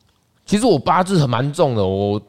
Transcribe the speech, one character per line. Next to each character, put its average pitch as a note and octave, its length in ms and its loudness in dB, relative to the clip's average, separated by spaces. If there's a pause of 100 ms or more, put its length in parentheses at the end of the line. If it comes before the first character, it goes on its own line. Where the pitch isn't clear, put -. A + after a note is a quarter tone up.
(460)
其 G3+ 140 0
实 A#3 80 -2
我 F3+ 100 2
八 E3+ 260 0
字 F#3 140 0
很 C#3+ 100 2
蛮 B2 240 -2
重 C#3+ 240 0
的， G#2 80 0
我 G2+ 460 0